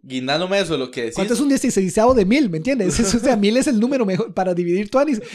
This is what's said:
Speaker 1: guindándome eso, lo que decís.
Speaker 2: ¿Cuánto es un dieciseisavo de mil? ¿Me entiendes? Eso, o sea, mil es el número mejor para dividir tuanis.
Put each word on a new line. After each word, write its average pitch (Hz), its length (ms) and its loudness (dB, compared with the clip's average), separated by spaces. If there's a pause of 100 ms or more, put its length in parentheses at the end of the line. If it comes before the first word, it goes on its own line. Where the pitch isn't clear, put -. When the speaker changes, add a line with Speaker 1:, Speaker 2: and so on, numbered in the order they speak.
Speaker 1:
guindándome 143 560 -2
eso, 160 200 -2
lo 127 120 -4
que 123 120 -6
decís. 113 140 -6
Speaker 2:
¿Cuánto 208 180 0
es 208 60 -2
un 285 100 2
dieciseisavo 226 640 2
de 208 100 4
mil? 247 240 2
¿Me 165 80 -4
entiendes? 185 420 -2
Eso, 220 200 0
o - 20 0
sea, 240 160 2
mil 208 220 2
es 262 80 0
el 254 120 0
número 240 280 0
mejor 190 260 -4
para 185 220 -2
dividir 180 360 -2
tuanis. 269 300 0 (140)